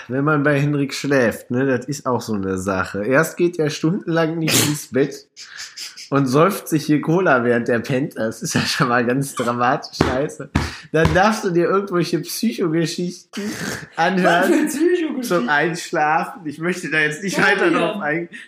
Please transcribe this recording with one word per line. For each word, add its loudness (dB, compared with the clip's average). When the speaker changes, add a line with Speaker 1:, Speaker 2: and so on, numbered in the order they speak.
Speaker 1:
wenn -2
man 2
bei 4
Hendrik 0
schläft, 0
ne, 0
das 0
ist -6
auch 0
so -4
eine -2
Sache. -2
Erst 2
geht 0
er 0
stundenlang -2
nicht 2
ins -4
Bett -2
und 2
säuft 2
sich 0
hier 2
Cola, 2
während 2
er 2
pennt. -2
Das -4
ist -4
ja 2
schon 0
mal 2
ganz 0
dramatisch, -2
scheiße. -4
Dann 4
darfst 2
du 0
dir 2
irgendwelche 0
Psychogeschichten -4
anhören 2
Speaker 2:
Was 2
für 4
Psychogeschichten? 0
Speaker 1:
zum 0
Einschlafen. 0
Ich -10
möchte -4
da 2
jetzt 0
nicht -2
Speaker 2:
Domian. 4
Speaker 1:
weiter 4
drauf 0
eingehen. -2